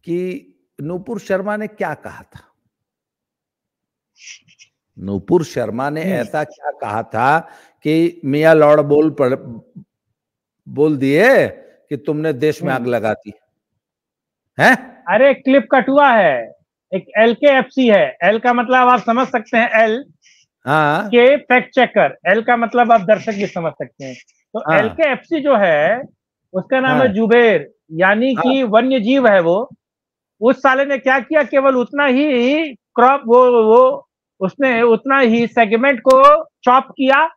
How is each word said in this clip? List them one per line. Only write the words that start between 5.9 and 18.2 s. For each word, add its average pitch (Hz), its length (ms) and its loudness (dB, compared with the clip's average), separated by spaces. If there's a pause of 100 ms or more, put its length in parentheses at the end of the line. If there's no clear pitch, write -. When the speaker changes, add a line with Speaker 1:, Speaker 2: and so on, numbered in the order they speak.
Speaker 2:
हम्म। 185 120 -6
Speaker 1:
ऐसा 151 300 -6
क्या - 280 -12
कहा 110 320 -8
था 131 360 -2 (440)
कि 165 420 -2
मियाँ 151 300 2
लॉर्ड 151 260 4
बोल 147 280 2
पड़-, 127 760 -6 (880)
बोल 143 280 -2
दिए 151 500 2 (420)
कि 147 80 -8
तुमने 156 360 -6
देश 147 300 -4
में 139 100 -4
Speaker 2:
हम्म। 123 100 -6
Speaker 1:
आग 123 60 -4
लगा 110 240 -4
दी? 104 200 -14 (1300)
हैं? 220 440 0
Speaker 2:
अरे, 240 300 2
क्लिप 269 380 0
कटुआ 269 400 2
है, 143 420 0 (400)
एक 185 120 -8 (120)
एल 226 160 2
के 285 140 0
एफ 269 220 2
सी 262 180 0
है, 175 360 2